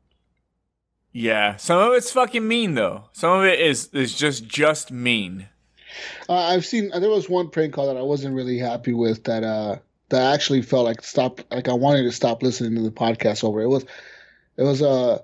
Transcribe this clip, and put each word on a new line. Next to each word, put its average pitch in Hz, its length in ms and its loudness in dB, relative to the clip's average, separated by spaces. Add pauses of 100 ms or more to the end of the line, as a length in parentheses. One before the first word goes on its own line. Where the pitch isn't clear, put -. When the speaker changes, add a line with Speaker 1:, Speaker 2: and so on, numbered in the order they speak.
(1120)
Speaker 1:
Yeah, 110 440 2
some 175 220 2
of 233 140 4
it's 247 180 0
fucking 240 360 0
mean, 220 280 0
though. 101 360 -2
Some 180 280 2
of 190 60 4
it 175 140 4
is, 151 340 0
is 131 220 -2
just, 131 320 -2
just 151 440 0
mean. 107 560 -4 (840)
Speaker 2:
Uh, 180 60 2
I've 180 300 0
seen, 208 240 -2
there 175 200 0
was 208 200 0
one 180 200 0
prank 156 240 -2
call 139 140 -2
that 131 100 -4
I 127 40 -6
wasn't 139 340 -4
really 127 220 -2
happy 120 360 -4
with 117 320 0
that, 113 180 -2
uh, 107 320 -4 (340)
that 131 120 2
I 131 120 4
actually 143 280 0
felt 123 240 0
like 113 180 -2
stop, - 380 -2 (100)
like, 127 160 -4
I 123 60 0
wanted 135 300 4
to 120 100 0
stop 117 280 0
listening 117 340 -2
to 113 60 -2
the 110 100 -2
podcast 113 520 0
over. 107 180 0
It 113 60 0
was, 131 160 2 (720)
it 127 80 0
was, 139 180 2
uh, 127 420 2